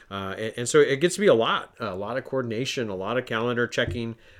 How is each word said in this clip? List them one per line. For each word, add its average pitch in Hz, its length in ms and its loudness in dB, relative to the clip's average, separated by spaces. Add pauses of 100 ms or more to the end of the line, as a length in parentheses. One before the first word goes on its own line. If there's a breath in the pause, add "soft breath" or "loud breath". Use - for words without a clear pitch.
uh, 98 280 -6
and, 110 180 -6
and 120 140 -4
so 156 100 6
it 135 220 4
gets 175 140 2
to - 40 -8
be 202 80 4
a 151 60 8
lot, 131 480 2
a 104 120 -4
lot 101 220 -6
of 131 80 -4
coordination, 123 640 -4
a 98 80 -6
lot 101 220 -2
of 123 80 -2
calendar 117 420 0
checking, 117 480 -4 (240 loud breath)